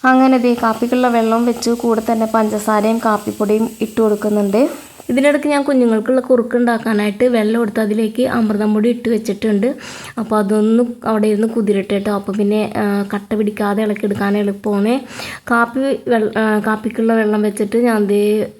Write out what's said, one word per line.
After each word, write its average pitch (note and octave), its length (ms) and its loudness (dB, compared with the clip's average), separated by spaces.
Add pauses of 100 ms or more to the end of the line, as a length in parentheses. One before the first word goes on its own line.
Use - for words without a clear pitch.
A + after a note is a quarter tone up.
അങ്ങനെ C4 320 6
ദേ A#3+ 160 2 (100)
കാപ്പിക്കുള്ള B3 440 0
വെള്ളം A#3 380 2
വെച്ച് A#3 240 -2
കൂടെ A#3 320 0 (100)
തന്നെ A3 220 0
പഞ്ചസാരയും G#3+ 720 0
കാപ്പിപ്പൊടിയും G#3+ 640 0 (120)
ഇട്ട് A3+ 200 -2
കൊടുക്കുന്നുണ്ട്. G#3 680 2 (400)
ഇതിനിടയ്ക്ക് C#4+ 380 2
ഞാൻ C#4+ 160 0
കുഞ്ഞുങ്ങൾക്കുള്ള B3+ 580 2
കുറുക്ക് A#3+ 360 0
ഉണ്ടാക്കാനായിട്ട് A3+ 680 0
വെള്ളം A#3 360 2
എടുത്ത് G#3+ 180 -2
അതിലേക്ക് A3 440 0
അമൃതം G#3+ 500 0
പൊടി G#3+ 160 2
ഇട്ട് A#3+ 200 -2
വെച്ചിട്ടുണ്ട്. A3 680 0 (440)
അപ്പോൾ G#3+ 200 0
അതൊന്ന് G#3+ 440 2 (220)
അവിടെ G#3+ 220 0
ഇരുന്ന് G#3+ 200 0
കുതിരട്ടെ G3+ 520 0
ട്ടോ. G#3 120 -4
അപ്പോൾ G3 200 -4
പിന്നെ, G#3 460 0
ആ, G3+ 360 0
കട്ട G3+ 220 -4
പിടിക്കാതെ G#3 480 0
ഇളക്കിയെടുക്കാൻ G3+ 540 -2
എളുപ്പമാണ്. G3+ 600 0 (520)
കാപ്പി A#3 280 0
വെൾ-, A#3 580 0
ആ, G#3+ 300 2
കാപ്പിക്കുള്ള A3 460 0
വെള്ളം G#3+ 280 2
വെച്ചിട്ട് G#3 360 -2
ഞാൻ A3+ 300 2
ദേ G#3 520 0